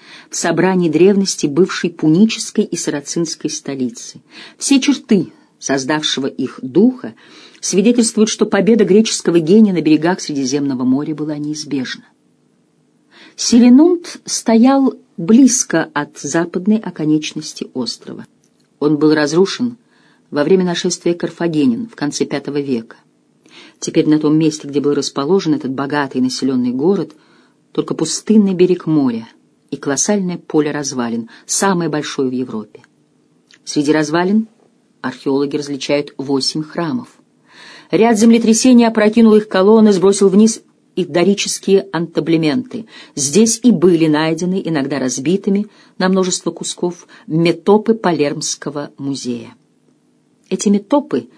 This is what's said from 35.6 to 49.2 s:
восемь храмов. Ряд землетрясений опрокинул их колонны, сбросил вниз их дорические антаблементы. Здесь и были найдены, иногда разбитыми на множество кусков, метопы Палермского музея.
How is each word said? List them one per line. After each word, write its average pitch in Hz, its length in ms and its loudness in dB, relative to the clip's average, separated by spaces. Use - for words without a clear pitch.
восемь 139 460 -4
храмов. 151 560 -8
Ряд 220 260 2
землетрясений 226 680 4
опрокинул 220 520 4
их 214 100 2
колонны, 214 460 4
сбросил 196 360 4
вниз 214 340 4
их 160 140 -4
дорические 185 800 0
антаблементы. 156 920 -2
Здесь 165 480 0
и 247 80 4
были 165 380 4
найдены, 160 560 -2
иногда 143 340 -4
разбитыми 180 680 -2
на 185 120 0
множество 185 420 -2
кусков, - 560 -8
метопы 175 640 2
Палермского 147 1040 -4
музея. 123 560 -8